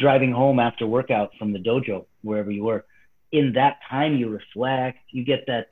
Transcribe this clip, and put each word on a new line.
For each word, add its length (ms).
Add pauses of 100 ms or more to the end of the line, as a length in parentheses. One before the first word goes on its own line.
driving 320
home 260
after 280
workout 520
from 140
the 60
dojo, 480 (160)
wherever 280
you 140
were. 220 (460)
In 220
that 240 (100)
time, 280
you 120
reflect, 720 (120)
you 140
get 220
that, 260